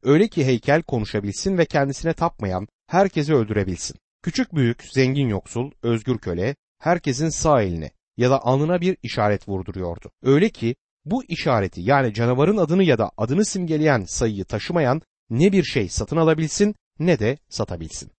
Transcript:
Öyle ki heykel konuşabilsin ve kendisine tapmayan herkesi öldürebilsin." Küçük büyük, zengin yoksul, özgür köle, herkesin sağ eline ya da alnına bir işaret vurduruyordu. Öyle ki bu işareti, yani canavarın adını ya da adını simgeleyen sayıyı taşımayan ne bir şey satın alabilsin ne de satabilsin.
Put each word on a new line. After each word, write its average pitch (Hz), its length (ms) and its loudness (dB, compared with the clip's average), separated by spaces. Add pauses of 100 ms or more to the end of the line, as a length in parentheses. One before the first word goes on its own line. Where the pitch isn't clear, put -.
Öyle 156 260 4
ki 151 180 -2
heykel 139 360 2
konuşabilsin 107 760 -4
ve 165 60 4
kendisine 147 480 -2
tapmayan 107 560 -4 (180)
herkesi 160 480 0
öldürebilsin." 104 640 -2 (260)
Küçük 233 320 -4
büyük, 120 380 0
zengin 135 360 2
yoksul, 117 420 -6 (120)
özgür 117 360 -2
köle, 92 380 -4 (220)
herkesin 156 500 -2
sağ 147 340 2
eline 82 280 -4 (260)
ya 123 140 2
da 135 140 2
alnına 151 360 2
bir 180 220 0
işaret 104 460 -2
vurduruyordu. 90 600 -8 (120)
Öyle 147 260 4
ki 117 260 -4 (300)
bu 233 200 -4
işareti, 113 560 -2
yani 123 340 2
canavarın 127 420 2
adını 180 280 2
ya 135 140 4
da 107 180 0
adını 139 280 0
simgeleyen 156 600 0
sayıyı 104 400 -2
taşımayan 143 580 -2 (280)
ne 156 220 4
bir 185 120 4
şey 104 240 -2
satın - 280 -4
alabilsin 160 580 2 (240)
ne 160 200 2
de 113 200 0 (100)
satabilsin. - 720 -8